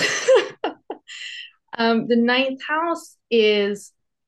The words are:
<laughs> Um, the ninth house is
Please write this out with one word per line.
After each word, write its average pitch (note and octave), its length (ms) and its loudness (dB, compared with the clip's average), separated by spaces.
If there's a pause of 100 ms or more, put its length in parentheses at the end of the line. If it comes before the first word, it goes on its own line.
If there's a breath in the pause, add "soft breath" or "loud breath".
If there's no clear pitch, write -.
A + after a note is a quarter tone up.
<laughs> - 60 -2 (1700 loud breath)
Um, A3+ 300 2
the A#3 80 2
ninth C4 520 0
house D#4+ 480 -4 (160)
is G#3 600 2 (340)